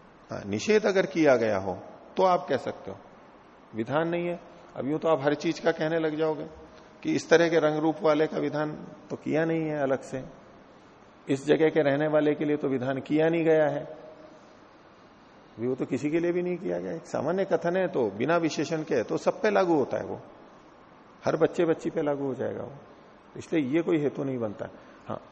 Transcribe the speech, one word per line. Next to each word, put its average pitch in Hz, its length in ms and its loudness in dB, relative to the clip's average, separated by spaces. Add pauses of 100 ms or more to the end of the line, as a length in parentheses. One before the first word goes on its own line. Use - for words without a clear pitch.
(300)
हाँ, 98 160 -8
निषेध 208 400 2
अगर 190 200 4
किया 147 300 6
गया 110 220 2
हो 95 200 -4 (380)
तो 185 60 2
आप 180 260 4
कह 139 80 0
सकते 107 340 -8
हो 98 80 -14 (760)
विधान 131 340 -2
नहीं 175 180 -4
है। 175 140 -6 (360)
अब 123 120 -6
यूं 151 100 -2
तो 165 100 0
आप 160 120 4
हर 147 140 2
चीज 156 240 -2
का 165 140 2
कहने 165 260 -2
लग 156 180 -2
जाओगे 156 300 -2 (560)
कि 156 100 -2
इस 143 160 -2
तरह 170 200 8
के 165 100 4
रंग 151 200 2
रूप 156 240 2
वाले 156 240 4
का 151 120 -6
विधान 147 340 -2 (380)
तो 143 60 -6
किया 143 280 0
नहीं 165 180 0
है 151 200 -2
अलग 135 180 0
से, 131 240 -10 (1040)
इस 139 180 -2
जगह 151 220 4
के 156 140 2
रहने 143 260 2
वाले 151 260 2
के 156 100 -4
लिए 147 120 0
तो 147 120 -4
विधान 135 320 -2
किया 156 280 2
नहीं 165 160 0
गया 156 240 4
है, 143 160 -4 (1700)
अभी 113 80 -4
वो 127 80 0
तो 143 100 -4
किसी 135 260 -4
के 165 80 0
लिए 175 140 0
भी 175 100 0
नहीं 180 140 -2
किया 180 220 -4
गया। 180 140 -6
एक 165 140 -10
सामान्य 160 380 -2
कथन 175 320 0
है 185 120 0
तो 139 220 0
बिना 123 260 0
विशेषण 160 460 -2
के 151 120 -2
है 120 80 2
तो 160 140 -4
सब - 260 -2
पे 214 80 2
लागू 190 240 2
होता 123 220 0
है, 104 80 -4
वो 95 160 -10 (1040)
हर 147 120 2
बच्चे 160 280 2
बच्ची 160 260 0
पे 165 120 -2
लागू 143 240 -2
हो 131 80 -4
जाएगा 107 280 -4
वो, 131 100 -12 (640)
इसलिए 160 260 0 (140)
ये 170 60 2
कोई 170 160 2
हेतु 143 260 -2
नहीं 135 140 -4
बनता। 107 300 -6 (400)
हाँ, - 120 -8 (100)